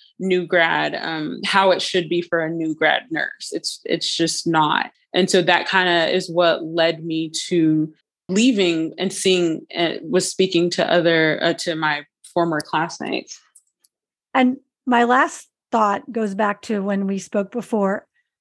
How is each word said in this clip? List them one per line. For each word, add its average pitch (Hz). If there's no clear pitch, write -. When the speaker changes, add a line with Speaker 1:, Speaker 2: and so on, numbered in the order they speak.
Speaker 1:
new 180
grad, 165
um, 160
how 196
it 170
should 175
be 170
for 170
a 160
new 160
grad 156
nurse. -
It's, -
it's -
just -
not. 160
And 185
so 185
that 175
kinda 175
is 180
what 165
led 165
me 160
to 156
leaving 185
and 185
seeing, 175
uh, 170
was 175
speaking 175
to -
other, 160
uh, 170
to 170
my 151
former 170
classmates. -
Speaker 2:
And 254
my 240
last 254
thought 214
goes 214
back 202
to 202
when 196
we 196
spoke 202
before 208